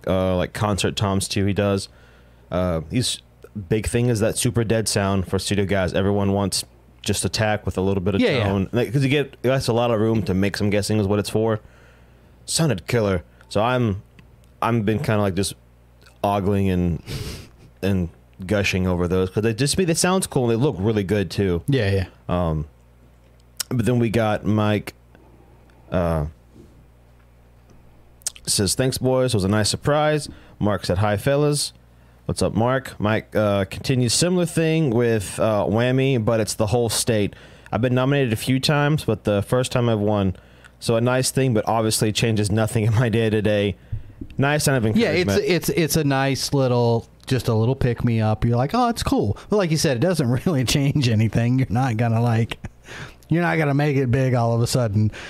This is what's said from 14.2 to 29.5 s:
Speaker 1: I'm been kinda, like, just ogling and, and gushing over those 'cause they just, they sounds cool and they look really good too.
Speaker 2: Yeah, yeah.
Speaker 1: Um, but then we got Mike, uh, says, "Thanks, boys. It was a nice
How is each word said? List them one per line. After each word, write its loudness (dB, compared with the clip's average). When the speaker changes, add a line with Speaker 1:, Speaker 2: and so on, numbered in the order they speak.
Speaker 1:
I'm 2
been 0
kinda, 0
like, 0
just -2
ogling 0
and, 0
and 0
gushing 0
over 0
those 0
'cause -2
they 0
just, -2
they 0
sounds 0
cool -2
and 2
they 0
look 0
really 0
good 0
too. 0
Speaker 2:
Yeah, 0
yeah. 0
Speaker 1:
Um, -2
but -2
then 2
we 2
got 0
Mike, 0
uh, 0
says, 0
"Thanks, -2
boys. 2
It 2
was 0
a 2
nice 2